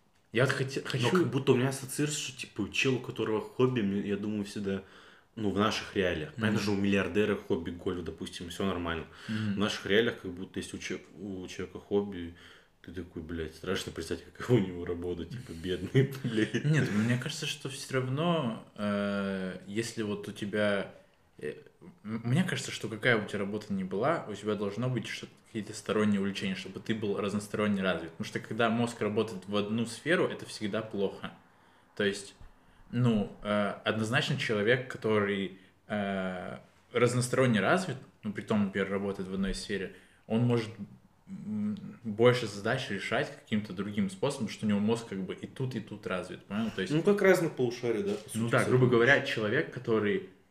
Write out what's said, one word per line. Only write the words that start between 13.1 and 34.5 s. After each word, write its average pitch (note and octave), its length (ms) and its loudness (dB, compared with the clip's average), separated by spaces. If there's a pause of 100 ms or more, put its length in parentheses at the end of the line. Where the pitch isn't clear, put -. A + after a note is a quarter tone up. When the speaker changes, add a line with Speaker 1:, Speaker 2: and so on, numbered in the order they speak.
Speaker 2:
«Блядь, D#2+ 340 -6
страшно - 380 -4
представить, E2 300 -6 (100)
какая - 240 4
у - 20 8
него F2+ 260 -2
работа, F2 400 -4
типа, - 280 -12
бедный, F2+ 640 0
<laughs> - 60 -10
блядь». A2 420 0
Speaker 1:
Нет, C#3 260 2
мне A2+ 260 2
кажется, D3+ 280 -6
что - 240 -6
всё - 260 -10
равно, C3+ 680 0 (100)
э, G2+ 800 -2 (100)
если A2+ 360 -4
вот G#2 240 -4
у G#2 60 -8
тебя... G#2 600 0 (460)
э, D2 140 -6 (500)
м-, A2+ 200 -6
мне C3 200 2
кажется, - 280 -4
что - 180 -8
какая A2+ 280 4
бы G2+ 60 0
у F#2+ 40 -6
тебя G2+ 120 -4
работа G2+ 340 -4
ни F#2+ 100 -2
была, A2+ 460 0
у G#2 60 -6
тебя G#2 200 -2
должно G#2 340 -2
быть A#2 180 -2
что-то, - 240 -12 (160)
какие-то G#2+ 260 -8
сторонние G#2 460 2
увлечения, G2 360 -2
чтобы F#2+ 260 -10
ты A2+ 120 -2
был G#2 240 -2
разносторонне G2+ 640 0
развит. E2 300 0
Потому - 160 -8
что - 120 -6
когда A2 300 2
мозг A#2 320 0
работает G#2+ 460 0
в G2+ 80 -4
одну G#2+ 300 0
сферу, D#3+ 420 0
это - 180 -6
всегда G#2+ 360 -4
плохо. G2 500 -2 (640)
То G#2 80 2
есть, - 320 0 (560)
ну, A#2 400 4 (100)
э, G#2 320 2 (120)
однозначно A2 520 2
человек, A#2+ 540 2